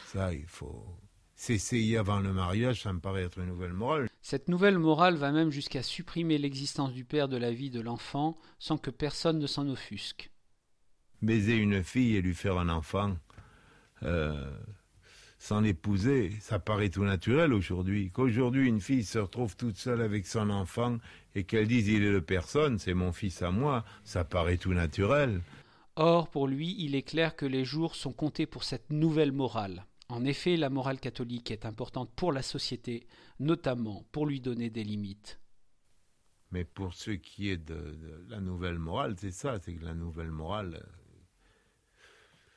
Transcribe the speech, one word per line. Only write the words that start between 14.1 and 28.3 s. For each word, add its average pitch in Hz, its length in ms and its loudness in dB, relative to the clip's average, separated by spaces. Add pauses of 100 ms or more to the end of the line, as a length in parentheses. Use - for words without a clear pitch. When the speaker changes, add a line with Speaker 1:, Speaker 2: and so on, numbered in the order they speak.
Speaker 1:
sans 107 220 0
l'épouser, 104 680 2 (120)
ça 104 180 -2
paraît 104 300 0
tout 98 140 0
naturel 117 500 4
aujourd'hui. 92 580 0
Qu'aujourd'hui, 127 560 4
une 110 140 4
fille 131 220 2
se 107 140 -4
retrouve 107 400 -2
toute 117 200 -4
seule 120 240 0
avec 104 260 0
son 107 240 0
enfant 117 480 0 (340)
et 101 100 -2
qu'elle 110 240 4
dise, « 113 220 4
Il 107 140 6
est 104 100 4
de 98 60 4
personne, 107 580 0
c'est 92 160 -2
mon 90 200 2
fils 92 280 -6
à 87 80 0
moi », 123 340 0 (200)
ça 90 200 -2
paraît 87 340 2
tout 92 160 0
naturel. 98 680 2 (540)
Speaker 2:
Or, 165 340 4
pour 139 180 0
lui, 151 300 -2
il 151 160 -2
est 135 100 2
clair 160 320 0
que 143 120 -2
les 131 180 0
jours 156 300 -2
sont - 180 -6
comptés 156 320 -2